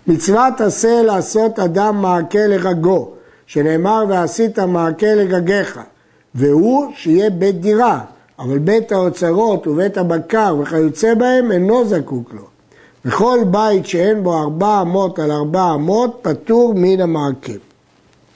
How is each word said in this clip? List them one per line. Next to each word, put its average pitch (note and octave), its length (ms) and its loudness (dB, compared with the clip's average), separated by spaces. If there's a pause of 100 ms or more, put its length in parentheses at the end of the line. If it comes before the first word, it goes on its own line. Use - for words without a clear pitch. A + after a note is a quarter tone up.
מצוות A3 540 2
עשה A3+ 400 2
לעשות A3 580 0
אדם G3 420 0
מעקה F#3 460 0
לגגו, F3+ 640 0 (360)
שנאמר E3 640 0
ועשית G3 500 -2
מעקה F3+ 560 0
לגגיך, F#3 640 0 (560)
והוא F3 600 2
שיהיה F3+ 340 2
בית F#3 320 -2
דירה, G#3 380 2 (400)
אבל C3+ 200 -2
בית G#3+ 320 0
האוצרות F3+ 760 0
ובית F#3 300 -2
הבקר F3 640 0
וכיוצא D#3+ 520 0
בהם B3 380 2
אינו G3+ 340 2
זקוק C3+ 480 -4
לו. G2+ 200 -18 (520)
וכל A3 340 0 (120)
בית G#3 340 0
שאין G3 380 0
בו E3 180 0
ארבע F#3 400 0
אמות F#3 380 -2
על D3+ 120 -2
ארבע D#3 420 0
אמות G#3 480 -2
פטור A3+ 540 2
מן F#3 260 2
המעקה. C#3+ 520 -4 (840)